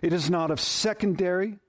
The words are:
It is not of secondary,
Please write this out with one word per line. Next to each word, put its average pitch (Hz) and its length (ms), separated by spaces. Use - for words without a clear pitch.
It 170 140
is 156 160
not 165 200
of 147 100
secondary, 196 960